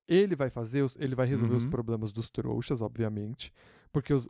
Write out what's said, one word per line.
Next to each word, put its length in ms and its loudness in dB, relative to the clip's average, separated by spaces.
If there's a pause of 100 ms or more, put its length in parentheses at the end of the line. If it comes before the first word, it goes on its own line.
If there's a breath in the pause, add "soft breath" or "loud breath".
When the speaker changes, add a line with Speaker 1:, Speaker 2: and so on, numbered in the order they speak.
Speaker 1:
Ele 280 6
vai 140 0
fazer 320 -2
os, 180 0
ele 160 -2
vai 100 2
resolver 300 2
os 80 2
Speaker 2:
Uhum. 60 -2
Speaker 1:
problemas 420 -2
dos 180 -6
trouxas, 520 -2
obviamente, 720 -4 (380 soft breath)
porque 220 0
os, 160 0